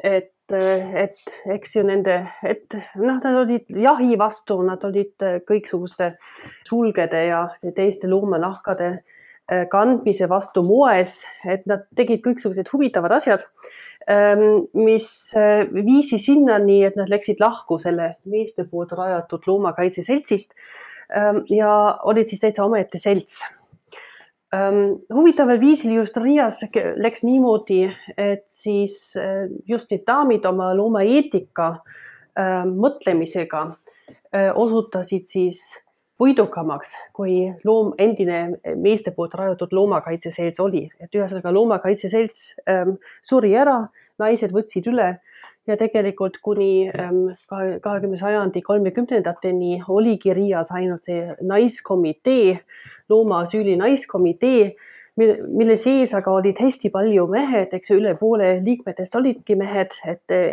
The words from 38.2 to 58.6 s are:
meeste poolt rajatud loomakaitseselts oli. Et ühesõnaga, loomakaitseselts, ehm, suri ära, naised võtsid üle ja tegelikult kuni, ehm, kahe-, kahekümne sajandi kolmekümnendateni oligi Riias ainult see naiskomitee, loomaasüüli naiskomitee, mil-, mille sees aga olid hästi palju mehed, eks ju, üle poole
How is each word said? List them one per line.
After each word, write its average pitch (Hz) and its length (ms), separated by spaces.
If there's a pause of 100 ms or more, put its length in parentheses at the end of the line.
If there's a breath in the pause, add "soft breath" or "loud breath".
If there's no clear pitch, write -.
meeste 202 400
poolt 170 180
rajatud 185 400
loomakaitseselts 170 880
oli. 180 240 (140)
Et 170 100
ühesõnaga, 185 400
loomakaitseselts, 202 1040 (120)
ehm, 185 300 (260 loud breath)
suri 220 360
ära, 269 220 (380 soft breath)
naised 214 360
võtsid 208 320
üle 214 300 (500 loud breath)
ja 214 140
tegelikult 196 640
kuni, 196 480
ehm, 185 340 (240)
kahe-, 190 300
kahekümne 196 400
sajandi 196 420
kolmekümnendateni 185 1300
oligi 196 460
Riias 180 360
ainult 180 380
see 175 320
naiskomitee, 196 1200 (480 loud breath)
loomaasüüli 202 680
naiskomitee, 208 920 (500 loud breath)
mil-, 220 240
mille 226 320
sees 254 400
aga 190 160
olid 190 280
hästi 254 320
palju 196 360
mehed, 220 480
eks 185 140
ju, 196 100
üle 208 160
poole 208 380 (100)